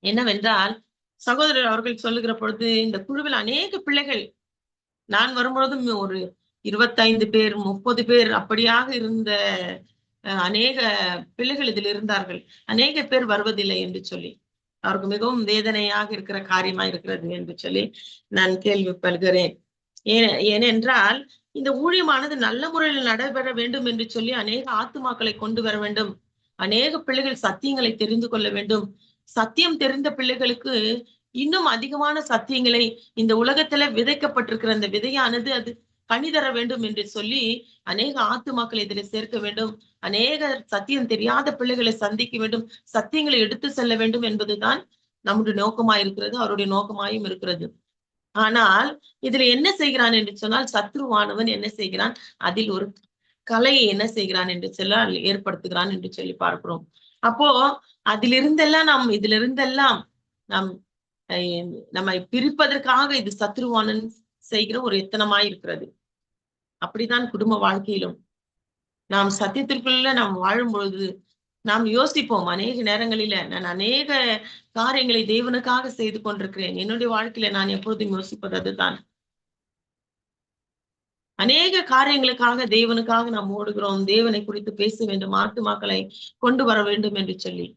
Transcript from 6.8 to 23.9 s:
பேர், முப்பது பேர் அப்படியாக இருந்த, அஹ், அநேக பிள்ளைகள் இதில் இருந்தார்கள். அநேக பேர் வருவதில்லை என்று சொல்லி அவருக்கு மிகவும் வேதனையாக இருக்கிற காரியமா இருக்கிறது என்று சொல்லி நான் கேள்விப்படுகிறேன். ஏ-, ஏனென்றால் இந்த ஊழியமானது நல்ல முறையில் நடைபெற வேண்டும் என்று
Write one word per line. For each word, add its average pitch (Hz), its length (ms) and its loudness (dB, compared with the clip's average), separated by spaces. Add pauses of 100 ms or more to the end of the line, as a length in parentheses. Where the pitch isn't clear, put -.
பேர், 214 280 4
முப்பது 202 480 0
பேர் 226 260 6
அப்படியாக 226 640 2
இருந்த, 220 380 -2 (920)
அஹ், 196 180 -4
அநேக 220 360 2 (580)
பிள்ளைகள் 269 360 -2
இதில் 202 200 -2
இருந்தார்கள். 202 500 -4 (240)
அநேக 277 380 2
பேர் 254 220 2
வருவதில்லை 202 540 0
என்று 185 240 -8
சொல்லி 175 280 -12 (520)
அவருக்கு 190 240 -2
மிகவும் 226 360 -2
வேதனையாக 208 680 0
இருக்கிற 196 300 -8
காரியமா 190 440 0
இருக்கிறது 180 440 -6
என்று 175 280 -10
சொல்லி 180 260 -2 (440)
நான் 185 300 2
கேள்விப்படுகிறேன். 180 960 0 (520)
ஏ-, 214 380 4
ஏனென்றால் 226 760 4 (380)
இந்த 277 200 -2
ஊழியமானது 302 600 2
நல்ல 240 340 0
முறையில் 302 400 0
நடைபெற 254 440 -2
வேண்டும் 240 320 -4
என்று 233 240 -2